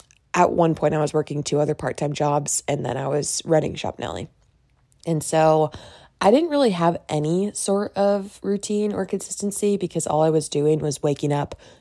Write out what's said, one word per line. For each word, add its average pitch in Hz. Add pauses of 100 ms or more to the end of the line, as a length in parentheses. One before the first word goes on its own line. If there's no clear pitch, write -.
(320)
At 180
one 165
point, 151
I 156
was 147
working 147
two 147
other 151
part-time 147
jobs, 147
and 143
then -
I 135
was 147
running 156
Shop -
Nelly. 87 (760)
And 160
so 156 (520)
I 190
didn't 302
really 285
have 170 (100)
any 165
sort 202
of 202
routine 208
or 190
consistency 202
because 170
all 156
I 160
was 156
doing 151
was 147
waking 147
up, 143 (260)